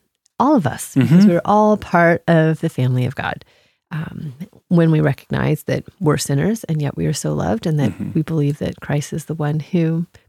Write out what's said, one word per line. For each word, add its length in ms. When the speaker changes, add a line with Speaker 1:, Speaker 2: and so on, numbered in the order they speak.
Speaker 1:
all 160
of 100
us 300
because 160
Speaker 2:
Mm-hmm. 180
Speaker 1:
we're 160
all 320
part 500
of 340
the 80
family 360
of 80
God. 320
Um, 420
when 200
we 120
recognize 600
that 200
we're 180
sinners 460
and 180
yet 160
we 80
are 80
so 200
loved 340
and 120
that 120
Speaker 2:
Mm-hmm. 240
Speaker 1:
we 80
believe 340
that 240
Christ 320
is 120
the 100
one 240
who 480